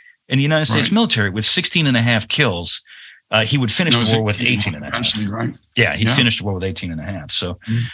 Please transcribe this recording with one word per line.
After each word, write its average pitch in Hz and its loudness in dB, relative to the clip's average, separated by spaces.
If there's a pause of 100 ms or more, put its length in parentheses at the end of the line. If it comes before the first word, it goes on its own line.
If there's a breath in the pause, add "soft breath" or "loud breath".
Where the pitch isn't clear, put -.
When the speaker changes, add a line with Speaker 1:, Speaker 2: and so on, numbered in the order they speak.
(280 soft breath)
Speaker 1:
in 135 0
the 139 4
United 156 2
States - 2
Speaker 2:
Right. - 0
Speaker 1:
military, 117 2
with 107 0
sixteen 175 2
and 127 4
a 110 4
half 117 2
kills. 90 0 (480 loud breath)
Uh, 113 4
he 143 0
would 123 0
finish 165 0
Speaker 2:
No, 120 2
Speaker 1:
the - 2
Speaker 2:
is 110 2
Speaker 1:
war 110 4
Speaker 2:
it 110 0
Speaker 1:
with 107 -2
Speaker 2:
eighteen 123 2
Speaker 1:
eighteen - -2
and - -12
a - -12
half. - -8
Speaker 2:
eventually, 110 -2
right? 110 -4 (200)
Speaker 1:
Yeah, 92 2
he 110 -2
Speaker 2:
Yeah. 123 0
Speaker 1:
finished 123 0
the 98 -8
war 101 -4
with 92 -4
eighteen 92 -6
and 78 -8
a 78 -10
half. 87 -10
So 87 -4
Speaker 2:
Mm. 117 0 (120)